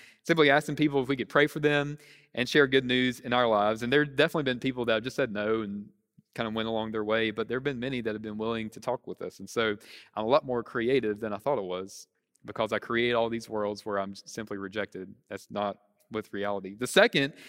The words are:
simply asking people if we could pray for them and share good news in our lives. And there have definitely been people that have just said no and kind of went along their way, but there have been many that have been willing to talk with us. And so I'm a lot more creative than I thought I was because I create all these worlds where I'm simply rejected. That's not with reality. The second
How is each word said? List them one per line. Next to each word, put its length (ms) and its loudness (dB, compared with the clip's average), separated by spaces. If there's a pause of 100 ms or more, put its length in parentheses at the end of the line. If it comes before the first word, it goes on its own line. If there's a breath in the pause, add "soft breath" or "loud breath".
(240 loud breath)
simply 280 6
asking 240 2
people 260 2
if 60 -2
we 100 0
could 120 -4
pray 180 6
for 120 -10
them 380 2 (380 loud breath)
and 120 -2
share 200 6
good 180 4
news 360 2
in 120 -4
our 140 4
lives. 340 4
And 100 -2
there 140 6
have 100 -8
definitely 280 2
been 160 -2
people 260 -4
that 80 2
have 100 0
just 120 -8
said 160 -2
no 300 -2
and 260 -8 (480)
kind 120 -4
of 60 -6
went 140 -2
along 240 -2
their 120 -4
way, 280 0
but 160 -4
there 100 -4
have 60 -6
been 160 -4
many 220 -4
that 120 -4
have 80 -8
been 160 -8
willing 340 -4
to 80 -18
talk 280 -6
with 140 -10
us. 180 -10
And 100 -16
so 280 2 (380 loud breath)
I'm 100 -4
a 20 -2
lot 180 4
more 160 -2
creative 580 0
than 140 -6
I 40 -4
thought 200 -2
I 40 -2
was 460 -8 (380)
because 260 -4
I 60 0
create 360 0
all 140 2
these 220 -6
worlds 340 -4
where 140 -4
I'm 160 -4
simply 440 -10
rejected. 540 -6 (160)
That's 220 -12
not 280 -4 (340)
with 220 -6
reality. 420 -4
The 100 -6
second 480 4 (160 loud breath)